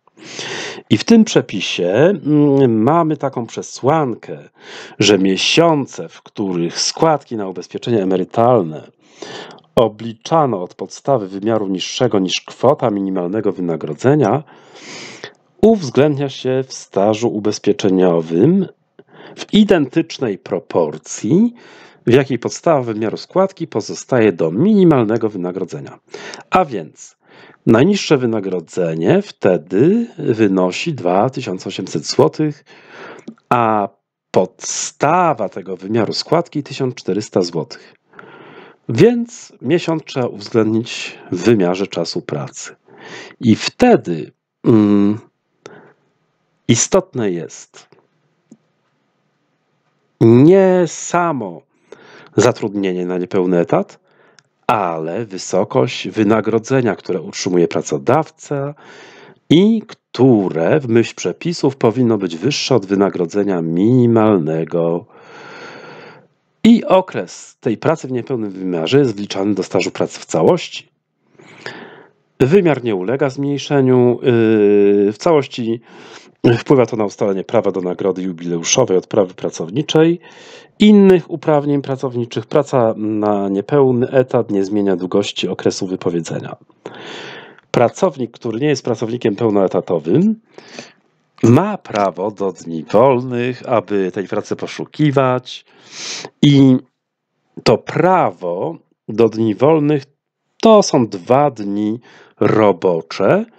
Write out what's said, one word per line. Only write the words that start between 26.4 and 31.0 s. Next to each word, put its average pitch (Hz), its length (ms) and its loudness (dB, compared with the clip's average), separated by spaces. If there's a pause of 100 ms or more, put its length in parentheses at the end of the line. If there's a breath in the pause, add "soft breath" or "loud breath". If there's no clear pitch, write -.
A 185 140 2
więc 92 520 -12 (500 soft breath)
najniższe 151 520 4
wynagrodzenie 95 1040 -2
wtedy 110 840 0 (120)
wynosi 107 760 0
dwa 98 360 0